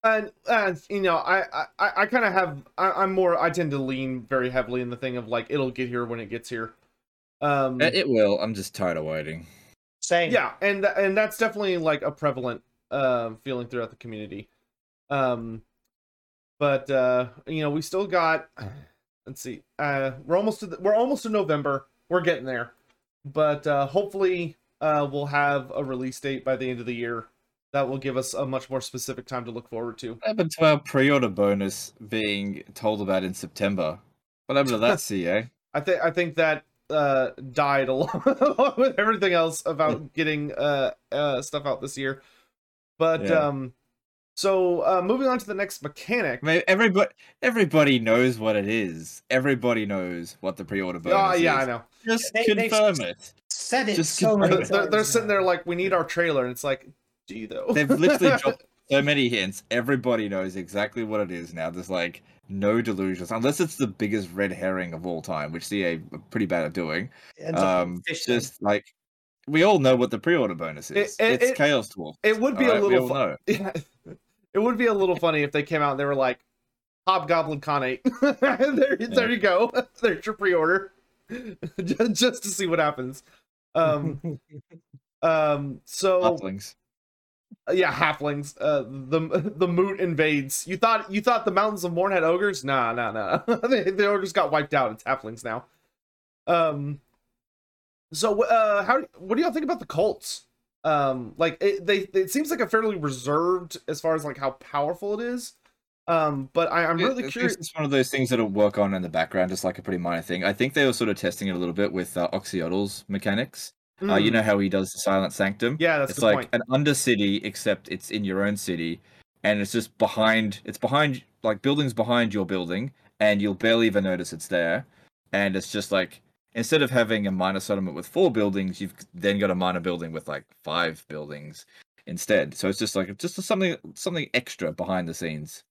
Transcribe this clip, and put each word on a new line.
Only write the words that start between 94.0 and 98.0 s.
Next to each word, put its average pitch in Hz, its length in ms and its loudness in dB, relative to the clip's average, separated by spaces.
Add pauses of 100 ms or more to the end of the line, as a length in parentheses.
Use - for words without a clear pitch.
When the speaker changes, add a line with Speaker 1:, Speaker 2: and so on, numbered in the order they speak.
Speaker 1:
ogres 196 260 0
got 160 180 2
wiped 151 220 0
out. 131 200 2
It's 110 100 -16
halflings 113 400 -4
now. 117 220 -6 (800)
Um, 151 540 0 (1120)